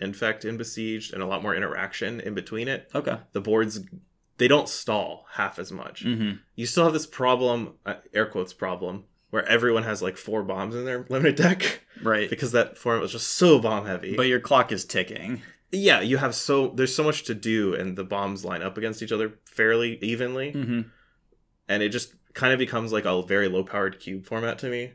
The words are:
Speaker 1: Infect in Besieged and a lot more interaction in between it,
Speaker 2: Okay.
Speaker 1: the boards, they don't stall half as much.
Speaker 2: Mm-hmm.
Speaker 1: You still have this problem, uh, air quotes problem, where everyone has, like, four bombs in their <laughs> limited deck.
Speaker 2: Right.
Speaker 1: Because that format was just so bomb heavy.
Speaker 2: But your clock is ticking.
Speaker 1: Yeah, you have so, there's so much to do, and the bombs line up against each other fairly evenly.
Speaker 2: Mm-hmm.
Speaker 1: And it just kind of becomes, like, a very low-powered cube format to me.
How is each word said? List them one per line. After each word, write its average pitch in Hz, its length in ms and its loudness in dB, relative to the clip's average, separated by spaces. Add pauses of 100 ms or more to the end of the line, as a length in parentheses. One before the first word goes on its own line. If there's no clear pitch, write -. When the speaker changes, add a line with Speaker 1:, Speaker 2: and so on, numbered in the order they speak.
Speaker 1:
Infect 110 420 -4
in 110 140 -6
Besieged 113 560 -8
and 95 80 -6
a 92 40 -4
lot 92 160 -4
more 98 120 -2
interaction 95 680 -4
in 104 140 -8
between 113 340 -6
it, - 260 -8
Speaker 2:
Okay. 143 220 -2 (160)
Speaker 1:
the 104 80 -4
boards, 107 400 2 (580)
they 120 100 6
don't 147 200 4
stall 92 640 -4
half 98 260 -4
as 87 140 -10
much. - 320 -12
Speaker 2:
Mm-hmm. 110 340 0 (180)
Speaker 1:
You 117 100 -6
still 165 180 4
have 160 80 4
this 156 140 -2
problem, 123 680 2 (140)
uh, 101 80 -4 (180)
air 107 140 2
quotes 95 260 -6
problem, 92 520 -6 (260)
where 110 180 -2
everyone 113 360 4
has, 107 180 -4
like, 92 160 -2
four 107 240 -4
bombs 95 320 -4
in 123 100 -6
their 127 220 -6
<laughs> - 40 -10
limited 143 260 4
deck. 180 440 4 (220)
Speaker 2:
Right. 107 260 2
Speaker 1:
Because 123 240 -4
that - 240 2
format 117 240 0
was 90 120 -4
just 117 160 -4
so 165 300 8
bomb 110 280 0
heavy. 92 280 -4
Speaker 2:
But 127 120 2
your 127 140 4
clock 123 320 4
is 95 120 -2
ticking. 110 560 -4 (320)
Speaker 1:
Yeah, 185 300 6
you 127 160 2
have 127 160 -2
so, 139 340 2
there's 127 260 0
so 160 80 2
much 151 220 0
to 117 100 -4
do, 104 400 0
and 92 220 -4
the 95 80 -6
bombs 98 400 -4
line 90 180 -6
up 95 140 -6
against 110 260 -6
each 110 80 -6
other 110 360 -2
fairly 113 560 2
evenly. 127 500 -4
Speaker 2:
Mm-hmm. 123 300 -2 (840)
Speaker 1:
And 104 140 0
it 107 60 2
just 113 260 -6 (200)
kind 131 180 2
of 127 60 4
becomes, 117 340 -2
like, 104 140 0
a 92 160 2
very 98 260 2
low-powered 95 520 -2
cube 95 260 -10
format 113 320 -4
to 135 100 -8
me. 123 260 -6